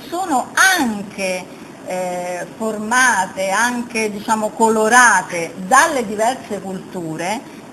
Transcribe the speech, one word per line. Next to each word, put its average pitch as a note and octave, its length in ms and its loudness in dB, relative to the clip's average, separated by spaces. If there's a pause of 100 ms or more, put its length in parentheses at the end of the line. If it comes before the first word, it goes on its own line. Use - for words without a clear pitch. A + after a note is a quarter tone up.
sono E4 380 -2 (320)
anche, G3 640 -4 (400)
eh, F3+ 640 -6 (100)
formate, G#3+ 960 0
anche, A3+ 580 -2
diciamo, G#3+ 400 -2
colorate G#3+ 1040 4 (140)
dalle C4 400 4
diverse G#3+ 540 -2
culture, F3 760 -6 (340)